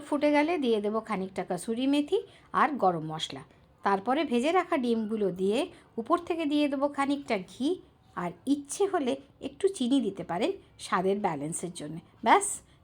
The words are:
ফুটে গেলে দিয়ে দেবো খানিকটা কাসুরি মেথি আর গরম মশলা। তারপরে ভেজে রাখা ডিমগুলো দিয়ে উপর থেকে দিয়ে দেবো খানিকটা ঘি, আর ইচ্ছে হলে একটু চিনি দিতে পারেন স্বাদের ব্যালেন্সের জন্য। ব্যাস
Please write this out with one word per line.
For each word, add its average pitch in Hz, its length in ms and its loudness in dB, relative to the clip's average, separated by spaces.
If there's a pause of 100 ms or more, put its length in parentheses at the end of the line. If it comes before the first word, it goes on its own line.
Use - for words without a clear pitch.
ফুটে 294 280 2
গেলে 302 180 4 (120)
দিয়ে 220 200 2
দেবো 214 220 0
খানিকটা 190 420 -4
কাসুরি 226 440 -4
মেথি 294 260 2 (420)
আর 269 80 4 (140)
গরম 170 280 2
মশলা। - 320 -8 (400)
তারপরে 202 380 2 (100)
ভেজে 240 280 2
রাখা 349 240 0
ডিমগুলো 220 440 0 (120)
দিয়ে 202 200 2 (420)
উপর 311 160 2 (100)
থেকে 330 240 -2
দিয়ে 294 200 4
দেবো 277 140 0 (120)
খানিকটা 277 400 0 (140)
ঘি, 254 160 -4 (500)
আর 175 140 -4 (220)
ইচ্ছে 294 300 -2 (100)
হলে 269 200 0 (340)
একটু - 180 -2 (120)
চিনি 254 280 2
দিতে 190 180 -4
পারেন 196 280 -2 (340)
স্বাদের 190 400 2
ব্যালেন্সের 170 540 -4
জন্য। 156 180 -10 (280)
ব্যাস 320 200 6 (380)